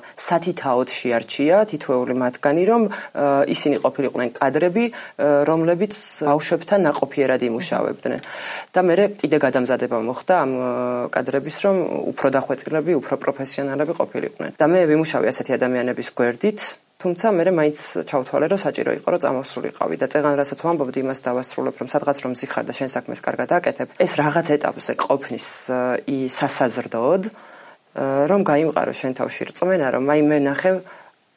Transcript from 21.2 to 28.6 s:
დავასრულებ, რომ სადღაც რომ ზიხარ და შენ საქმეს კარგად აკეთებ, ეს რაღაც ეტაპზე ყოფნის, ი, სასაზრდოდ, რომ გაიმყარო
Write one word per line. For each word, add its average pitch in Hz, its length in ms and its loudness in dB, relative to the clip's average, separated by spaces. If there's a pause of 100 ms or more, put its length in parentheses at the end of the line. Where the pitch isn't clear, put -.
დავასრულებ, 127 540 -4
რომ 131 120 -8
სადღაც 143 300 0
რომ 127 160 -6
ზიხარ 127 320 -6
და 131 80 -8
შენ 135 160 -6
საქმეს - 320 -6
კარგად 127 260 -4
აკეთებ, 165 440 0
ეს - 220 0
რაღაც 151 340 0
ეტაპზე - 460 0
ყოფნის, - 540 -2 (560)
ი, 139 200 -2
სასაზრდოდ, 131 960 0 (1040)
რომ 196 180 4
გაიმყარო 151 500 2